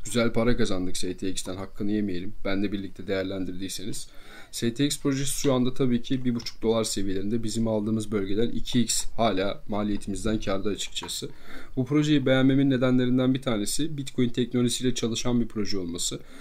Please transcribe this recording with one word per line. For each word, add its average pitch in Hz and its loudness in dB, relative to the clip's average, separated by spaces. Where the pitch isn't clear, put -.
Güzel 117 2
para 117 4
kazandık 92 2
S 90 0
T 95 -2
X'ten, 95 -4
hakkını 101 -2
yemeyelim. 95 0
Benle 101 0
birlikte 95 -8
değerlendirdiyseniz. 95 -4
S 117 -2
T 143 0
X 147 -4
projesi 135 0
şu 139 4
anda 127 2
tabii 120 4
ki 127 -2
bir 120 2
buçuk - -6
dolar 113 2
seviyelerinde, 101 0
bizim 113 0
aldığımız 107 -2
bölgeden 101 2
iki 120 2
x - 0
hala 101 2
maliyetimizden 104 -2
kârda 98 0
açıkçası. - -6
Bu 131 0
projeyi 147 2
beğenmemin 135 4
nedenlerinden 127 2
bir 131 -4
tanesi 131 0
Bitcoin 131 0
teknolojisiyle 123 0
çalışan 120 0
bir 113 0
proje 101 0
olması 87 -6